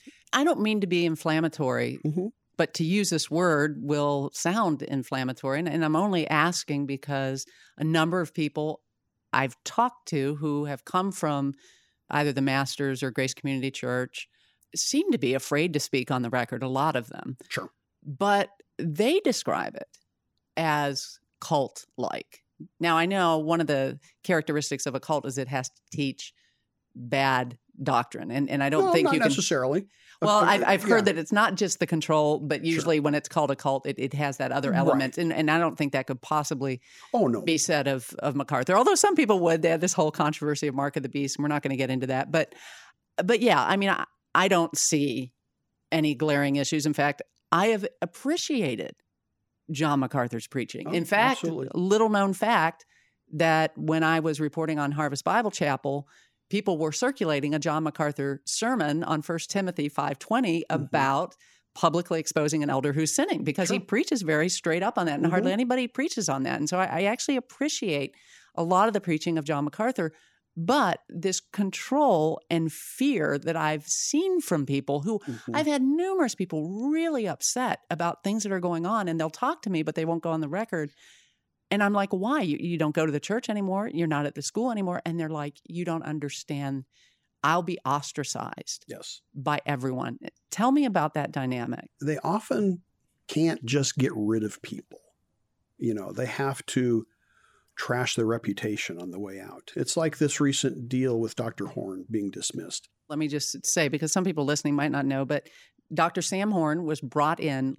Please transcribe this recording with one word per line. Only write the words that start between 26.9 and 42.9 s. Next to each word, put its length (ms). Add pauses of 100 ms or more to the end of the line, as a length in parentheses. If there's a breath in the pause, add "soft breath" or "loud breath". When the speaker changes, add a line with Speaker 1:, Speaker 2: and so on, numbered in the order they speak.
Speaker 1:
bad 640 (240)
doctrine. 480
And, 180
and 140
I 60
don't 180
Speaker 2:
No, 60
Speaker 1:
think 140
Speaker 2:
not 80
Speaker 1:
you 60
can 80
Speaker 2:
necessarily. 580 (360 soft breath)
Speaker 1:
Well, 180
Speaker 2:
Uh, 40
Speaker 1:
I've, 200
I've 180
heard 240
Speaker 2:
yeah. 60
Speaker 1:
that 60
it's 140
not 220
just 240
the 80
control, 540
but 180
Speaker 2:
Sure. 80
Speaker 1:
usually 340
when 140
it's 140
called 220
a 60
cult, 300
it, 120
it 160
has 220
that 160
other 180
Speaker 2:
Right. 80
Speaker 1:
element. 400
And, 140
and 180
I 80
don't 180
think 180
that 120
could 140
possibly 600 (340 loud breath)
Speaker 2:
Oh, 120
no. 160
Speaker 1:
be 140
said 320
of, 300
of 180
MacArthur. 400
Although 200
some 180
people 260
would, 220
they 80
had 100
this 140
whole 160
controversy 580
of 60
Mark 220
of 60
the 60
Beast, 280
and 80
we're 40
not 140
gonna 140
get 140
into 180
that. 220
But, 240 (720 loud breath)